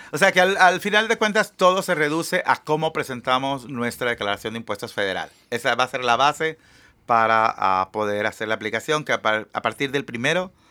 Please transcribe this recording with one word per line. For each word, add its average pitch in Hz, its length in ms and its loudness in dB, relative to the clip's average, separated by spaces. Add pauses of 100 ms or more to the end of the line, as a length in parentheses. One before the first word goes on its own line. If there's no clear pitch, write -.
(120)
O 151 60 -6
sea 185 140 4
que 180 100 4
al, 185 160 2
al 180 220 6
final 214 280 0
de 226 80 2
cuentas 214 400 0
todo 185 240 4
se 180 140 -2
reduce 156 500 -2
a 127 120 2
cómo 156 360 -2
presentamos 131 760 -2
nuestra 120 400 -4
declaración 107 420 -4
de 117 80 -10
impuestos 110 320 -8
federal. 92 380 -4 (200)
Esa 120 240 0
va 123 100 2
a 127 40 -2
ser 127 160 -6
la 117 120 4
base 151 420 0 (480)
para, 113 400 4 (100)
ah, 95 360 0
poder 104 340 -2
hacer 107 220 -6
la 110 60 0
aplicación, 113 500 -4
que 131 80 -2
a 113 100 -2
par-, 107 320 -2
a 110 80 -4
partir 127 300 -2
del 139 120 -2
primero 151 480 -2 (180)